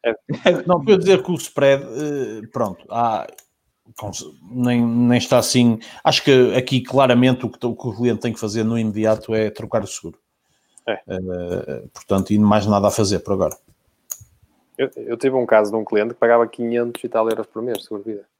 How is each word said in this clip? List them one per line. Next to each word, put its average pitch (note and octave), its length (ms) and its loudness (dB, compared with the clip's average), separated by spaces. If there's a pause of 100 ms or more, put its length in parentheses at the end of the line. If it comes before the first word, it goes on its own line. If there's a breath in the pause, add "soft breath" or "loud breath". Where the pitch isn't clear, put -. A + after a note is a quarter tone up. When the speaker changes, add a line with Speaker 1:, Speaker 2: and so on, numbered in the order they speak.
Speaker 1:
É. - 600 -2
Speaker 2:
Não, E3+ 180 0
quero G3 140 6
dizer F#3 240 4
que F#3 80 -8
o F3 40 0
spread, C#3 480 2
eh, B2 680 -8
pronto, G#2+ 380 -4
há, A2+ 360 -2 (720)
cons-, - 460 -14
nem, A#2+ 420 0
nem A#2+ 320 2
está A#2+ 220 2
assim. A#2 400 4 (240 loud breath)
Acho - 200 2
que B2+ 320 6
aqui B2+ 280 0
claramente B2+ 640 4
o - 40 -4
que, - 140 -12
o A#2+ 100 -2
que - 140 -10
o G2+ 80 -8
cliente A#2 240 0
tem A#2 140 -4
que - 60 -12
fazer A2 240 -2
no A2+ 140 0
imediato A2 560 -2
é A2 160 0
trocar A2+ 320 -4
o G2 40 -8
seguro. - 320 -14 (680 soft breath)
Speaker 1:
É. G#2+ 220 -4
Speaker 2:
Eh, F2+ 840 -8
portanto, G2 400 -2
e G#2 60 2
mais G#2 280 4
nada G2+ 220 2
a - 20 4
fazer G2+ 300 -2
por G#2 120 -6
agora. F2+ 240 -2 (1200)
Speaker 1:
Eu, C3 200 -2
eu A#2 200 -8
tive C3 200 0
um B2 100 0
caso G#2+ 240 4
de A2+ 60 -4
um G#2+ 80 -2
cliente G#2 280 0
que - 80 -12
pagava A#2 260 4
quinhentos A#2+ 560 -4
e A#2+ 60 -8
tal A2+ 220 0
euros A2 160 -6
por A2 160 -12
mês, A#2 220 -6
seguro G2+ 180 -10
de A2 80 -10
vida. G2+ 140 -12 (160)